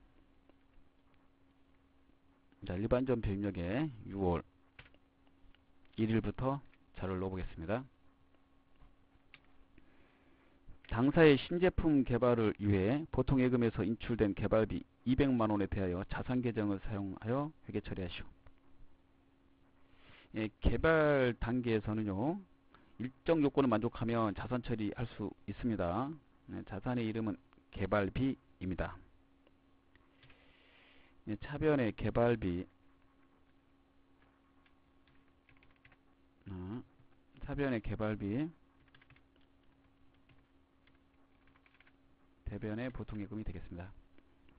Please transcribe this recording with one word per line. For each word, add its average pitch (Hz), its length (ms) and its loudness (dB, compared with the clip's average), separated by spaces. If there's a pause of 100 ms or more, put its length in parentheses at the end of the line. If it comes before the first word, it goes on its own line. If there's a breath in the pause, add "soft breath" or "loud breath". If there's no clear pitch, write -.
(2750)
자, 95 80 -4
일반 120 300 0
전표 117 260 0
입력에 98 580 -2 (160)
유월 92 380 0 (1500)
일 110 140 2
일부터 113 520 0 (340)
자료를 92 260 -4
넣어보겠습니다. 95 640 -4 (3000 soft breath)
당사의 143 480 8
신제품 170 680 2
개발을 117 560 2
위해 101 520 2
보통 131 280 2
예금에서 120 460 2
인출된 107 480 0
개발비 107 500 0 (220)
이백만 127 440 2
원에 104 180 0
대하여 92 420 -2
자산 127 320 -2
계정을 107 380 -2
사용하여 107 720 -4 (160)
회계 107 120 -4
처리하시오. 95 460 -8 (2000 loud breath)
예, 107 140 -2 (100)
개발 147 800 4
단계에서는요, 113 1040 0 (560 soft breath)
일정 151 440 0
요건을 139 280 4
만족하면 113 680 0
자산 123 260 -4
처리할 113 460 -4
수 - 240 -8 (160)
있습니다. 101 640 -2 (360)
네, 95 180 -10
자산의 117 420 -4
이름은 110 300 -4 (340)
개발비입니다. 95 1300 -2 (2250 soft breath)
예, 107 100 -4
차변의 143 560 0
개발비, 107 760 0 (3750)
어, 95 320 -6 (600)
차변의 135 360 -2
개발비, 107 640 -2 (4000)
대변의 107 460 -6
보통예금이 107 520 -8
되겠습니다. 87 480 -10 (680)